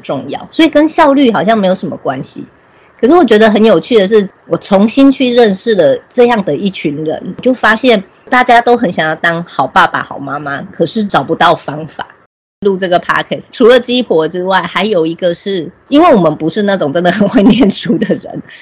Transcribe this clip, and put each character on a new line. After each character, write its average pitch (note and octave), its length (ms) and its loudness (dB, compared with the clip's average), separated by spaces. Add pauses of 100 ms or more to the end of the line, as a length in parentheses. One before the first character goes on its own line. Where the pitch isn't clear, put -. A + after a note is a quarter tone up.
重 C#3 280 -8
要， - 200 -12
所 - 140 0
以 D#4+ 60 4
跟 D4+ 180 2
效 D#4 240 2
率 C#4 220 2
好 D3+ 100 0
像 A3 140 2
没 F#3+ 100 0
有 F#3 80 0
什 F#3 100 -8
么 D3+ 120 -10
关 C#3 260 -8
系。 - 220 -16 (520)
可 - 80 -2
是 C4+ 80 4
我 F4+ 120 6
觉 G#3+ 120 4
得 A3 140 4
很 G#3+ 120 2
有 G#3+ 140 4
趣 G#3+ 220 0
的 F#3+ 80 2
是， G#3+ 180 2 (220)
我 E3 80 -4
重 G3 320 2
新 C4+ 240 4
去 B3 240 0
认 A#3 180 4
识 A3 220 -2
了 C#3+ 220 2 (100)
这 A#3+ 200 2
样 A#3 180 0
的 D3 100 -4
一 F#3+ 140 -4
群 D#3 340 -6
人， D#3 380 -8
就 B3+ 120 0
发 A3+ 220 0
现 A3+ 260 2 (280)
大 B3+ 120 2
家 A#3+ 200 4
都 A#3+ 160 2
很 A3 120 -2
想 E3+ 160 -4
要 D#3 80 -2
当 E3+ 300 -4
好 C#3 240 -6
爸 F3+ 180 2
爸、 C#3 160 -4
好 - 160 -14
妈 C#3 220 -10
妈， C#3 220 -10 (100)
可 E3+ 140 -4
是 G#3+ 180 -4
找 F3+ 180 -2
不 D#3 140 -4
到 E3+ 180 2
方 D3+ 320 -10
法。 - 220 -14 (540)
录 G3 160 -2
这 F#3+ 100 -6
个 F3 140 2
podcast， D#3 500 -6
除 A3 160 2
了 B3 100 6
鸡 A#3+ 240 -2
婆 D#3+ 240 0
之 F3+ 200 -6
外， F#3 160 0
还 F3+ 240 -4
有 F#3 200 0
一 E3 80 -4
个 F3 220 -4
是， F#3 340 -8 (200)
因 C#4+ 120 4
为 E4+ 140 4
我 G3 60 4
们 D#3 120 2
不 D#3 160 -6
是 G#3+ 120 -4
那 G3 160 0
种 D3+ 140 -2
真 E3+ 120 -2
的 F3+ 80 2
很 G3+ 160 0
会 G3+ 160 0
念 G#3 260 4
书 - 280 -2
的 F#3 180 -4
人， - 260 -12 (200)